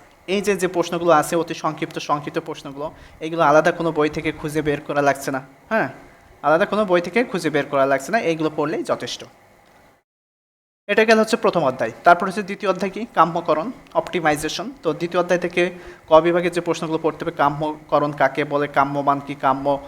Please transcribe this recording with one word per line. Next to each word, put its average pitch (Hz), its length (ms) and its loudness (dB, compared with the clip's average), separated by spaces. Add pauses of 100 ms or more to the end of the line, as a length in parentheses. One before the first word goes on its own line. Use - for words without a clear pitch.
(280)
এই 190 140 0
যে, 196 140 0
যে 180 120 -2
প্রশ্নগুলো 170 440 0
আছে 151 240 4
অতি 165 180 -2
সংক্ষিপ্ত, 160 460 -6
সংক্ষিপ্ত 147 400 -4
প্রশ্নগুলো, 147 520 -10 (280)
এইগুলো 165 220 -4
আলাদা 156 300 6
কোনো 170 200 -2
বই 151 180 0
থেকে 156 220 -4
খুঁজে 151 300 -6
বের 147 200 -2
করা 143 200 -2
লাগছে 143 300 0
না। 135 100 -4 (280)
হ্যাঁ, 208 200 0 (540)
আলাদা 160 220 4
কোনো 208 200 0
বই 180 160 4
থেকে 196 220 -2
খুঁজে 165 260 -4
বের 147 160 0
করা 139 200 2
লাগছে 135 260 0
না, 226 80 0
এইগুলো 160 360 -2
পড়লেই 160 280 -4
যথেষ্ট। 120 400 -6 (1600)
এটা 208 180 4
গেল 220 140 6
হচ্ছে 220 180 2
প্রথম 180 260 2
অধ্যায়। 123 280 -2 (120)
তারপর 175 240 6
হচ্ছে 202 160 -6
দ্বিতীয় 196 280 -4
অধ্যায় 185 200 -4
কি? 208 220 -8
কাম্যকরণ, 170 580 0 (220)
অপটিমাইজেশন। 160 800 -2 (120)
তো 156 100 0
দ্বিতীয় 170 280 -2
অধ্যায় 175 180 0
থেকে 175 300 -2 (400)
ক 160 120 8
বিভাগের 170 300 2
যে 170 100 -2
প্রশ্নগুলো 160 400 -4
পড়তে 151 240 -2
হবে, 165 60 -4
কাম্যকরণ 151 800 -2
কাকে 147 320 0
বলে, 143 240 -2
কাম্য 143 320 0
মান 139 200 2
কি, 139 160 -10
কাম্য 139 520 0